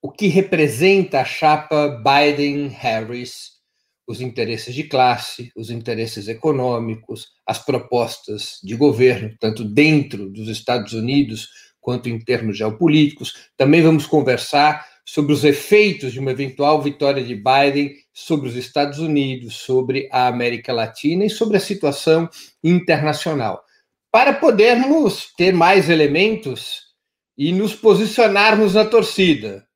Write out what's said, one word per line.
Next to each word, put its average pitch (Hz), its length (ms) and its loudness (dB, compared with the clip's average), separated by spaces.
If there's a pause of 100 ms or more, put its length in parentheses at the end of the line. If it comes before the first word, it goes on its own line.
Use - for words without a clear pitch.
o 143 100 -12
que 208 160 -2
representa 165 920 2
a 127 40 -2
chapa 151 800 0
Biden-Harris, 139 1500 -2 (520)
os 120 160 -12
interesses 117 540 -8
de 151 80 -8
classe, 127 720 -2
os 110 160 -12
interesses 113 560 -8
econômicos, 117 1000 -4 (140)
as - 140 -6
propostas - 1040 -6
de 98 120 -10
governo, 123 640 2
tanto 110 240 -4
dentro 139 680 0
dos 107 180 -14
Estados 113 460 -6
Unidos 113 560 -2 (320)
quanto 123 260 -6
em 117 120 -6
termos 110 360 -4
geopolíticos. 147 1000 -2
Também 147 240 4
vamos 160 240 4
conversar 143 800 0 (160)
sobre 147 300 -2
os 117 100 0
efeitos 151 680 2
de 131 60 -12
uma 135 100 -4
eventual 139 540 0
vitória 139 400 -2
de 120 100 -8
Biden 139 640 0 (180)
sobre 143 340 -6
os 120 80 -8
Estados 143 440 -6
Unidos, 135 560 -4
sobre 131 560 -2
a 127 160 2
América 120 440 -4
Latina 147 540 -2
e 208 60 0
sobre 214 260 0
a - 20 4
situação 165 680 0 (340)
internacional. 151 1000 0 (460)
Para 269 220 4
podermos 247 1040 2
ter 180 160 2
mais 175 380 4
elementos 160 1040 0 (420)
e 143 160 -2
nos 196 220 -2
posicionarmos 208 1000 2
na 214 100 6
torcida. 165 800 0 (100)